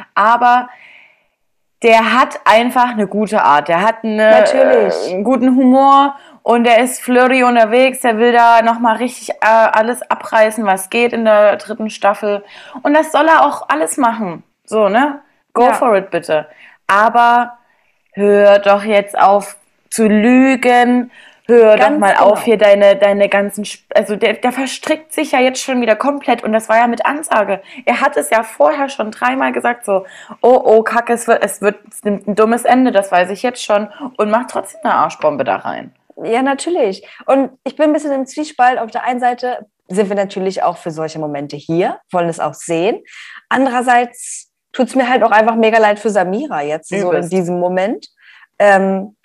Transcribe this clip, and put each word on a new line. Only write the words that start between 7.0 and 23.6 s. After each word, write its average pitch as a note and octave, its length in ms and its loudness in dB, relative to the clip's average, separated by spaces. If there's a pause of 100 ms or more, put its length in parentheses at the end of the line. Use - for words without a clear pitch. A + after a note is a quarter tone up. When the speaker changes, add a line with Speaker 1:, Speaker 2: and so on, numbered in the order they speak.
Speaker 1:
flirty B3+ 440 2
unterwegs, A#3+ 560 2
der A3+ 180 0
will A#3+ 140 2
da A#3 300 6
nochmal A#3 340 0
richtig, A#3 340 -8
äh, - 120 -10
alles A3+ 680 2
abreißen, A3 560 0
was F#3+ 240 -2
geht A#3 220 0
in A3+ 120 -4
der G#3 320 4
dritten A3 340 -10
Staffel. G3+ 540 -4 (380)
Und D4 120 0
das D#4 180 0
soll D4+ 160 2
er D4+ 180 4
auch - 220 -6
alles D#4 280 -4
machen, A3 460 -4 (220)
so, G#3 240 0
ne? C#4 320 -2 (320)
Go A#3+ 140 2
Speaker 2:
Ja. A#3+ 80 2
Speaker 1:
for A3+ 220 0
it, F#3+ 140 -4
bitte. D#3+ 380 -4 (400)
Aber A#3+ 680 2 (540)
hör G3+ 460 4
doch G3+ 240 2
jetzt G3+ 340 -2
auf G3 400 2 (340)
zu A3+ 180 0
lügen, B3 1000 2 (360)
hör A3 300 6
Speaker 2:
Ganz G#3+ 180 2
Speaker 1:
doch G3+ 40 -2
mal G3 160 2
Speaker 2:
genau. F3 180 2
Speaker 1:
auf G#3 120 -2
hier A3 140 2
deine, G3+ 380 4
deine G3+ 340 2
ganzen, G3+ 340 -4